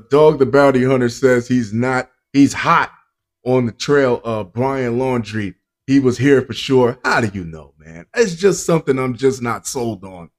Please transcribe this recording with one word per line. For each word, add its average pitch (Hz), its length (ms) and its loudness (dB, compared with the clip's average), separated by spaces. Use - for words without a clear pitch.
Dog 151 300 4
the 131 80 4
Bounty 131 360 4
Hunter 127 240 2
says 123 400 0
he's 120 240 -2
not, 127 380 -4
he's 139 180 4
hot 156 400 0
on 127 220 0
the 107 40 -6
trail 139 520 0
of 107 300 -8
Brian 127 440 -4
Laundrie. 110 560 -4
He 139 140 2
was 127 180 2
here 131 240 4
for 120 120 -10
sure. 127 520 0
How 160 160 0
do 110 100 -2
you 95 140 -8
know, 78 320 -18
man? 82 380 -20
It's 226 180 0
just 170 320 0
something 160 320 0
I'm 127 180 -4
just 127 280 -2
not 110 240 -6
sold 113 360 -8
on 90 360 -18